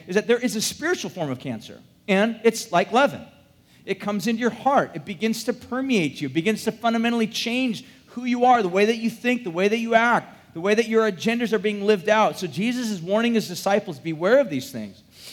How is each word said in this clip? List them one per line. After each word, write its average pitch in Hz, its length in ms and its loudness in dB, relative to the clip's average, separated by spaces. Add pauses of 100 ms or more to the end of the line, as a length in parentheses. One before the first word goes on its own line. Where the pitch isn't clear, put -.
is 180 80 -4
that 202 140 2
there 233 100 4
is 240 160 -2
a 214 60 -2
spiritual 269 500 -4
form 151 220 -6
of 123 80 -6
cancer, 113 400 -10 (260)
and 214 380 2
it's 226 260 2
like 190 220 2
leaven. 220 300 2 (640)
It 190 140 -4
comes 202 260 -4
into 226 140 0
your 240 80 2
heart. 226 460 2
It 156 100 -10
begins 214 400 -4
to 247 80 0
permeate 240 680 -2
you. 147 100 -4
It 131 40 -8
begins 196 320 0
to 220 80 0
fundamentally 233 540 0
change 233 580 -4 (220)
who - 180 -12
you 247 220 2
are, 240 160 6
the 185 60 0
way 196 180 4
that 233 100 2
you 226 140 -2
think, 240 340 -2
the 185 60 -6
way 180 180 2
that 214 80 2
you 226 180 -2
act, 226 600 -2
the 165 80 -10
way 202 120 0
that 233 140 2
your 220 220 2
agendas 214 420 -2
are 214 60 2
being 202 260 -2
lived 208 240 2
out. 208 300 4
So 185 80 -4
Jesus 226 440 -2
is 180 120 -6
warning 220 320 0
his 185 120 0
disciples, 190 520 -2
"Beware 165 400 2
of 262 100 2
these 135 220 -6
things." 107 320 -12 (300)